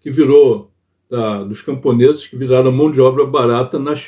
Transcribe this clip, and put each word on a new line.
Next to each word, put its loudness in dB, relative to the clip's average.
que -12
virou, 2
da, -6
dos -14
camponeses, 0
que -20
viraram 0
mão 0
de 0
obra 2
barata -2
nas, -8